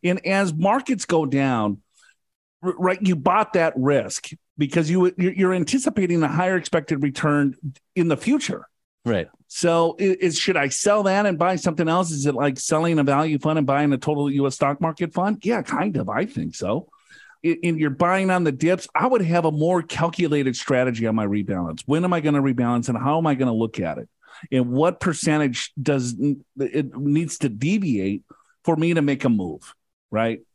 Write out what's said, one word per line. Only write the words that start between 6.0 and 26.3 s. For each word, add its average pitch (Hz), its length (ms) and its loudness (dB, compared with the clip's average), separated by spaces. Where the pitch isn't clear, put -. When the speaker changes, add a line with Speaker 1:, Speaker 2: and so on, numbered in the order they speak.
Speaker 1:
a 147 40 2
higher 180 300 0
expected 160 460 -2
return 143 520 0
in 170 120 2
the 147 100 2
future. - 500 -2
Speaker 2:
Right. 101 220 0
Speaker 1:
So 165 520 0
i-, 190 200 2
is, 170 180 0
should 185 200 0
I 139 120 0
sell 208 340 2
that 196 240 2
and 180 100 0
buy 180 200 2
something 165 300 0
else? 170 220 2
Is 143 160 -4
it 143 80 2
like 131 260 -2
selling 165 380 0
a 147 60 4
value 143 340 2
fund 156 220 0
and 143 80 0
buying 143 260 2
a 131 40 0
total 143 340 -2
U 139 160 2
S 131 80 -2
stock 143 260 0
market 160 320 -4
fund? 196 300 0
Yeah, 220 180 -2
kind 202 360 -2
of. 104 120 -4
I 123 160 -2
think - 300 -8
so. 110 340 -4
I-, 165 180 0
and 170 160 0
you're 151 120 2
buying 185 400 0
on 180 120 2
the 156 80 2
dips. 165 440 0
I 175 120 2
would 254 140 2
have 170 240 2
a 160 60 2
more 160 320 0
calculated 151 760 0
strategy 123 480 0
on 110 100 0
my 110 100 0
rebalance. 92 600 -4
When 156 180 0
am 180 80 0
I 170 80 0
gonna 147 220 0
rebalance 120 480 0
and 120 80 0
how 143 220 0
am 165 80 0
I 147 80 2
gonna 127 180 0
look 113 260 -2
at 78 200 -4
it? 58 100 -14
And 127 200 2
what 160 280 2
percentage 151 720 -2
does 123 380 0
n-, 143 240 -2